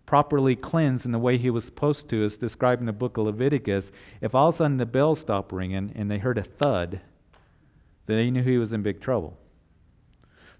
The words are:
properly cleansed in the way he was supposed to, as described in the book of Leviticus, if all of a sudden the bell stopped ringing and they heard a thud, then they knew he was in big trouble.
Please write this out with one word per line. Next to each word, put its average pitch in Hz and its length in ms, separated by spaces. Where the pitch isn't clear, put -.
properly 143 520
cleansed 143 500
in 120 60
the 117 60
way 123 200
he 123 100
was 117 160
supposed - 460
to, 110 120
as 104 140
described 123 440
in 120 60
the 110 60
book 120 240
of 107 80
Leviticus, 107 680
if 110 140
all 143 160
of 160 60
a - 20
sudden 143 180
the 127 80
bell 135 300
stopped 104 380
ringing 95 420
and 104 160
they 104 80
heard 120 180
a 104 60
thud, 92 580
then 110 140
they 120 120
knew 127 120
he 127 160
was 113 160
in 107 80
big 98 180
trouble. 90 380